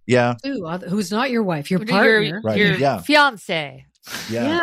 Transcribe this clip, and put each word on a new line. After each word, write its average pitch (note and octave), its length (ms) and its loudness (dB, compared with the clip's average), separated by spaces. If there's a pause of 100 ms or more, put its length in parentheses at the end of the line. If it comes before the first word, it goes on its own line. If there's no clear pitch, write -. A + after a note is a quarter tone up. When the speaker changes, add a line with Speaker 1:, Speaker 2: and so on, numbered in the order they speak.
Speaker 1:
yeah. A#2+ 360 2
Speaker 2:
too, C4 240 -6
uh, E3+ 120 -8
who's F#3 320 -4
not B3 200 -2
your A3+ 120 -2
wife, E3 280 -4
your F#3 100 0
Speaker 3:
Your, G#3+ 80 -6
Speaker 2:
partner. G#3+ 540 2
Speaker 1:
Right. G#3+ 140 0
Speaker 3:
your G3+ 220 2
Speaker 1:
Yeah. C3+ 240 2
Speaker 3:
fiance. F3+ 840 0 (440)
Speaker 1:
Yeah. A#3 140 -2 (180)